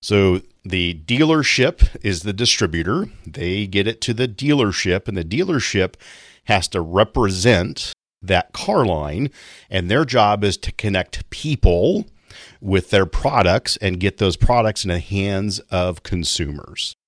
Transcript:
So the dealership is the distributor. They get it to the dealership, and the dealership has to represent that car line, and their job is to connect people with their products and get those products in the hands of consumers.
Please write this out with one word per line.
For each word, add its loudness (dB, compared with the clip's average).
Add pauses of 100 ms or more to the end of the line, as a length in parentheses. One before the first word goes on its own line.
So 2 (220)
the -2
dealership 2
is -2
the -4
distributor. 0 (180)
They -4
get 0
it -6
to -4
the -2
dealership, 0
and -6
the -4
dealership -2 (500)
has 2
to -2
represent 0 (300)
that 0
car 0
line, -2 (400)
and -4
their 2
job 2
is 0
to -6
connect -4
people 0 (560)
with 0
their 4
products 2
and -2
get -2
those 2
products 2
in -4
the -2
hands -4 (120)
of -2
consumers. -6 (120)